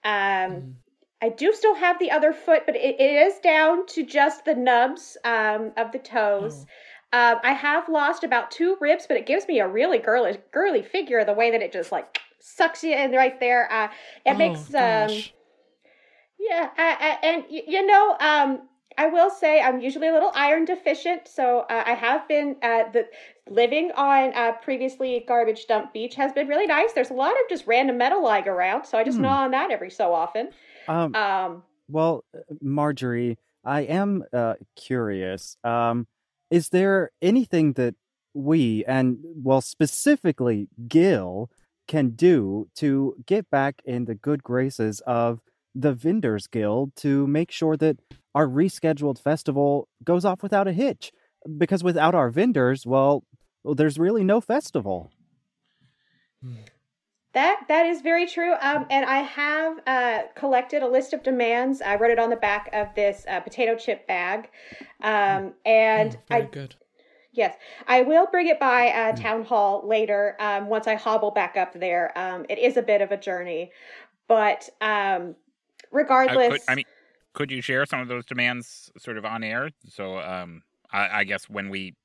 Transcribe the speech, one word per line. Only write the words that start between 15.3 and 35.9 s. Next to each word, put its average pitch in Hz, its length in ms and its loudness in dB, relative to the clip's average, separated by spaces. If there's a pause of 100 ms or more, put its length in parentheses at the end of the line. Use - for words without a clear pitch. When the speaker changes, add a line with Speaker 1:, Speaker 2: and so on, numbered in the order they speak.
Speaker 1:
yeah, 339 380 -2
uh, 320 60 0 (220)
uh, 311 120 0 (100)
and 330 240 0
y-, 311 160 -10
you 381 200 0
know, 403 340 6
um, 285 480 2 (300)
I 302 80 2
will 339 240 4
say 311 300 4
I'm 254 200 2
usually 269 280 -2
a 330 40 2
little 330 220 4
iron 294 320 2
deficient, 349 600 -2
so, 247 340 0 (100)
uh, 226 160 -2
I 233 80 0
have 254 340 -2
been, 294 340 0
uh, 226 300 0
the, 226 140 0 (420)
living 240 440 2
on, 269 420 2
uh, 233 180 0 (100)
previously 262 680 -4
Garbage 226 380 0
Dump 214 260 -2
Beach 226 240 -10
has 277 160 -2
been 285 160 -2
really 320 180 0
nice. 320 280 2
There's 262 160 0
a 269 40 -8
lot 277 180 0
of 494 160 0
just - 180 -8
random 247 320 2
metal 302 240 2
lying 214 260 2
around, 185 380 -2
so - 120 -4
I 226 60 2
just 254 140 -2
Speaker 3:
Hmm. 196 60 0
Speaker 1:
gnaw 269 200 2
on 262 80 -2
that 302 180 -2
every 190 200 -6
so 180 240 0
often. 170 360 -4 (380)
Speaker 3:
Um, 160 260 -2
Speaker 1:
Um, 190 480 -2 (260)
Speaker 3:
well, 156 360 -2 (100)
uh, - 60 -18 (220)
Marjorie, 131 760 -2 (260)
I 143 180 -4
am, 190 500 -2
uh, 117 220 0 (220)
curious. 98 840 -6
Um, 117 440 0 (440)